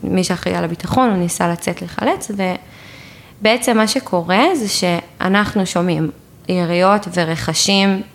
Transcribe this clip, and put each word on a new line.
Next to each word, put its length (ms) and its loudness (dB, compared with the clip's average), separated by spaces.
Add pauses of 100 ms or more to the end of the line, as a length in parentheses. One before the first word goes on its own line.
מי 200 0
שאחראי 320 -2
על 80 -2
הביטחון, 460 0
הוא 80 0
ניסה 300 0
לצאת 340 -4
לחלץ, 500 -4 (1120)
ובעצם 360 2
מה 100 4
שקורה 580 0 (100)
זה 120 -2
שאנחנו 1000 0
שומעים 460 0 (380)
יריות 640 2
ורכשים 880 0 (140)